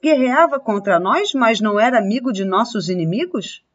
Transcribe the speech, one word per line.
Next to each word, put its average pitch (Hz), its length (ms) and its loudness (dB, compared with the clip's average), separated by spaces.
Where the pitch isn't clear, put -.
Guerreava 277 580 2
contra 202 400 0
nós, 269 320 -2
mas 233 300 2
não 208 180 0
era 247 180 4
amigo 233 320 -2
de 196 140 -4
nossos 190 460 -2
inimigos? 185 760 -4